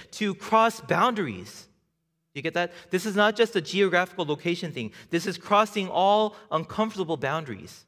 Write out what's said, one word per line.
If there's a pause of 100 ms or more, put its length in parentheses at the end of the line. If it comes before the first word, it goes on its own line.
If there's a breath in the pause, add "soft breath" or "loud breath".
(120 loud breath)
to
cross
boundaries. (680)
You
get
that? (180 loud breath)
This
is
not
just
a
geographical
location
thing. (180 loud breath)
This
is
crossing
all (160 loud breath)
uncomfortable
boundaries.